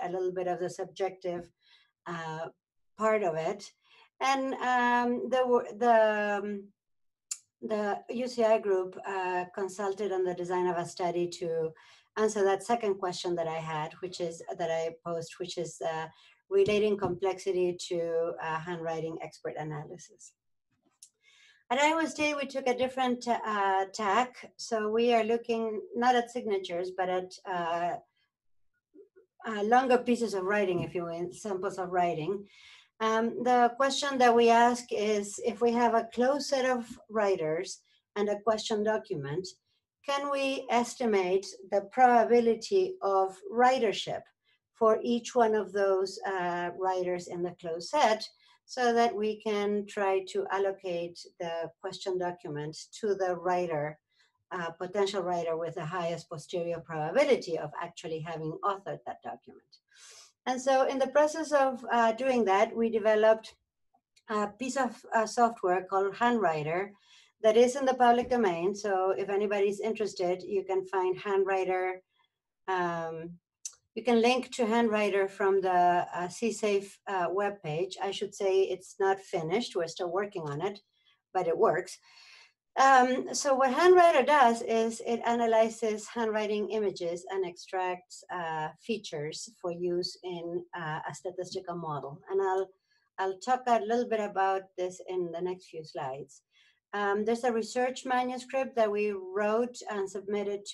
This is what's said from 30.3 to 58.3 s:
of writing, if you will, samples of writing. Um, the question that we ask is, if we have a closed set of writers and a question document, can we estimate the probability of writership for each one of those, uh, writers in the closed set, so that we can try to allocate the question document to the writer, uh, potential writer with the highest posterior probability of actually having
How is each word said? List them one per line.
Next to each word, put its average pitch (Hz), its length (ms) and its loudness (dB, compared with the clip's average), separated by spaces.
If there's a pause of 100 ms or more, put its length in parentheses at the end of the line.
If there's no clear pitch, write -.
of 190 120 -2
writing, 185 380 0
if 156 120 -8
you 175 100 -4
will, 170 280 -6
samples 190 460 -6
of 180 120 -4
writing. 175 560 0 (540)
Um, 226 440 0
the 240 320 4
question 269 400 0
that 240 180 6
we 233 140 6
ask 240 420 6
is, 208 540 -2
if 226 160 -2
we 240 120 4
have 233 200 4
a 226 220 2
closed 277 320 0
set 262 180 0
of 247 340 -2 (120)
writers 190 680 0 (360)
and 208 140 0
a 208 100 -4
question 214 420 0
document, 185 640 -4 (600)
can 285 220 0
we 269 400 -2
estimate 202 760 0 (240)
the 202 120 2 (100)
probability 226 1120 4
of 190 340 2 (160)
writership 233 680 2 (500)
for 220 300 4
each 233 320 -2
one 226 200 4
of 190 200 -2
those, 196 520 0
uh, 175 520 -2
writers 180 500 -2
in 175 140 -6
the 175 180 -6
closed 175 300 -8
set, 214 360 2 (380)
so 247 280 0
that 233 220 2
we 214 260 -2
can 208 460 -2
try 196 420 0
to - 220 -4
allocate 185 680 -4 (220)
the 165 300 -6 (100)
question 185 380 -6
document 156 580 -6 (240)
to 208 140 -2
the 185 200 -2
writer, 170 640 -2 (540)
uh, 170 200 -6
potential 196 500 -4
writer 170 340 -2
with 160 180 -6
the 175 100 -8
highest 170 440 -6
posterior 170 520 -6
probability 170 800 0
of 151 120 -8 (100)
actually 165 400 -8
having 160 320 -8 (100)